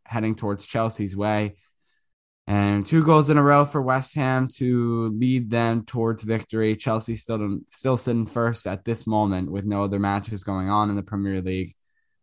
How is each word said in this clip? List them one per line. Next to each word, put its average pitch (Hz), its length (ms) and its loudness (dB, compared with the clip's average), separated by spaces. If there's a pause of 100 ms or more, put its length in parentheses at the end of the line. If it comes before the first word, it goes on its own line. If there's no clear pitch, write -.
heading 110 320 -2
towards 101 320 -6
Chelsea's 110 480 -4
way. 104 400 -2 (960)
And 101 320 2
two 160 220 4
goals 151 240 6
in 151 80 4
a 143 60 6
row 143 200 6
for 143 160 -2
West 131 360 -2
Ham 131 400 0
to 117 540 0
lead 120 420 0
them 117 340 0
towards 113 380 -2
victory. 110 520 0
Chelsea 110 400 -2
still 110 220 -6
don't, 101 320 -6
still 131 260 0
sitting 117 300 0
first 117 400 -2
at 95 180 -6
this 113 220 -6
moment 98 460 0
with 98 140 -6
no 101 180 -2
other 101 160 -2
matches 101 440 -2
going 95 240 -4
on 104 220 2
in 101 60 -2
the 101 80 -4
Premier 98 400 -4
League, 92 280 -4 (520)